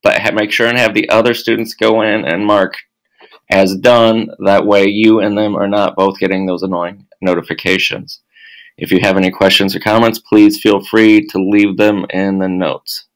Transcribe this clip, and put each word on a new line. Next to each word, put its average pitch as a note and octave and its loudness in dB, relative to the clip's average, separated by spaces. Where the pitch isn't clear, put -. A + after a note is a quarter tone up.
but F2+ 0
ha-, F#2+ -4
make G#2+ -2
sure A#2 0
and A#2+ -2
have A2+ 0
the A2 -2
other A2+ 2
students A2 -4
go A2 0
in G#2+ -2
and F2+ -2
mark G2+ 2
as G2 2
done. A2+ 2
That G2 2
way G2+ 4
you A2 2
and G2+ -2
them G#2+ -2
are G2 -2
not G2+ 0
both F#2+ 0
getting F#2+ -2
those F2+ -4
annoying F#2 -6
notifications. - -4
If - -6
you F#2 4
have G2 2
any F#2 0
questions F#2+ 0
or - -6
comments, A2+ 0
please G#2 -2
feel G2+ 2
free G#2+ 4
to F#2+ -6
leave G2+ 0
them G#2 0
in G2 -2
the F#2+ -2
notes. F#2 -6